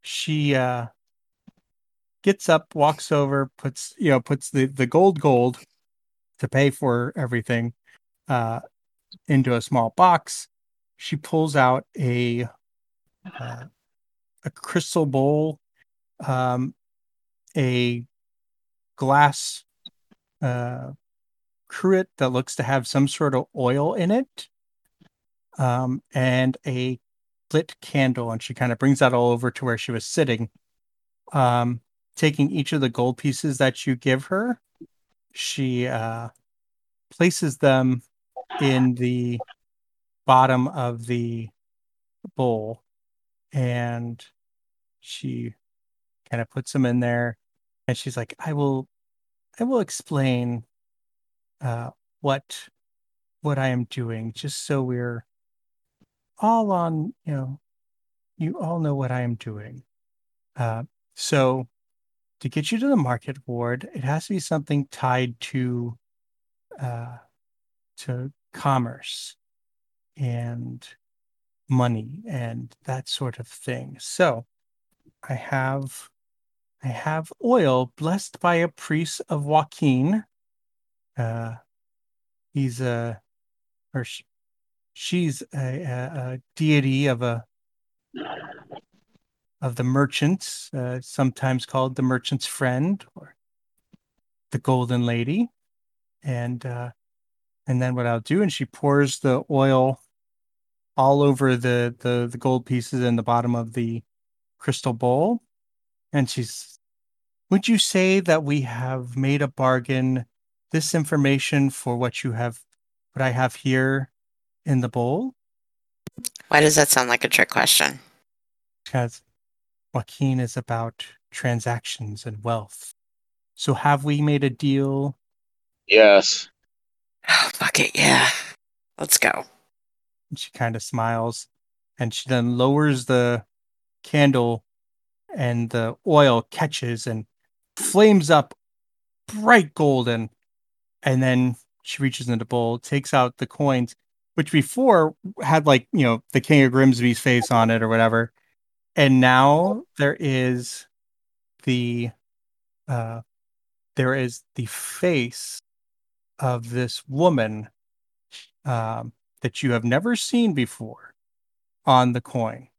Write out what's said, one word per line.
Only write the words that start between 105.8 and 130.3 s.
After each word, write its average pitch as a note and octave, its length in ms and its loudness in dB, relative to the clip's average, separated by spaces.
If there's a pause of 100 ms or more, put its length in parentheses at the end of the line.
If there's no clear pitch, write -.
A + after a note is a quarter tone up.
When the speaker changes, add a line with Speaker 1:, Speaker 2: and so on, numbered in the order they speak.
Speaker 1:
And C3+ 180 0
she's, - 480 -10 (720)
Would F#3+ 200 2
you A3 80 4
say F#3+ 420 2
that D#3+ 240 2
we C#3+ 180 0
have B2 540 -6
made C#3 260 0
a C#3 60 0
bargain? C3 800 0 (460)
This D#3+ 220 -2
information C#3 760 2
for B2 260 -6
what A#2+ 280 -4
you B2 100 -4
have, A#2 260 -6 (540)
what C3 100 -6
I C3 60 2
have B2+ 260 0
here, C3 540 0 (560)
in C3 160 2
the A#2+ 80 -2
bowl. D3 440 -2 (1120)
Speaker 2:
Why D3 120 4
does D3+ 160 4
that D3 140 4
sound B2 200 2
like A#2+ 140 0
a C3 60 -2
trick - 200 2
question? F#2+ 500 2 (840)
Speaker 1:
Because B2 360 -4 (720)
Joaquin C3 460 -2
is A#2+ 180 -6
about A#2 480 -8 (260)
transactions A#2 920 -6
and G#2+ 180 -12
wealth. A2+ 500 -6 (640)
So - 180 -2
have C#3+ 300 2
we D3 180 0
made D3 220 2
a C3+ 60 0
deal? C#3 680 -2 (720)
Speaker 3:
Yes. G2+ 640 6 (800)
Speaker 2:
Oh, - 260 2
fuck - 260 -2
it, E3 160 2
yeah. - 340 4 (680)
Let's - 180 0
go. - 280 0 (840)
Speaker 1:
And D3 100 -10